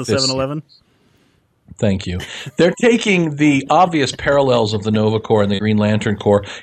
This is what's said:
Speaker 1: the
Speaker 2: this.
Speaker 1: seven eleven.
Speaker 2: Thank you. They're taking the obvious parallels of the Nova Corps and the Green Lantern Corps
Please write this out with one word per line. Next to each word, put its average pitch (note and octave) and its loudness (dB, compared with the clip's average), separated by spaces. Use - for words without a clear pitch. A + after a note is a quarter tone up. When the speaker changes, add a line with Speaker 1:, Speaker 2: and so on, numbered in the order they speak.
Speaker 1:
the - -2
Speaker 2:
this. C3+ 0
Speaker 1:
seven C3 -2
eleven. C3+ -4
Speaker 2:
Thank G2 -2
you. F2+ -6
They're E3+ 2
taking G3+ 0
the C#3 2
obvious D#3+ 2
parallels B2+ 0
of G2+ -4
the A2 -2
Nova G#2+ 0
Corps G#2+ 2
and G2+ 0
the G2+ -2
Green G#2+ 0
Lantern G#2 0
Corps G2+ 2